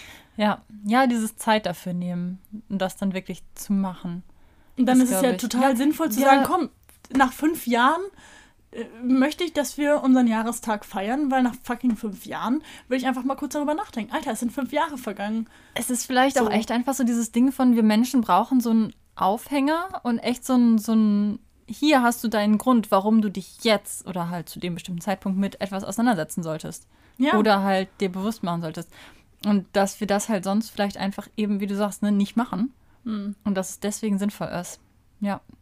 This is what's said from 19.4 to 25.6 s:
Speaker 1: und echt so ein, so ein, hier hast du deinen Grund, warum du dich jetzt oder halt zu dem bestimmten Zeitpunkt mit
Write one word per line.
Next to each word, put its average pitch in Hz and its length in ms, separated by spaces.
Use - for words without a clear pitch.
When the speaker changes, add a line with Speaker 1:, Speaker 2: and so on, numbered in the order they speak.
Speaker 1:
und 233 160
echt 247 260
so 262 80
ein, 233 240
so 220 160
ein, 208 440
hier 285 340
hast 240 220
du 233 40
deinen 214 280
Grund, 233 340
warum 214 300
du 214 100
dich - 320
jetzt - 440
oder 175 240
halt 175 180
zu - 100
dem 175 140
bestimmten 170 300
Zeitpunkt 190 360
mit 196 220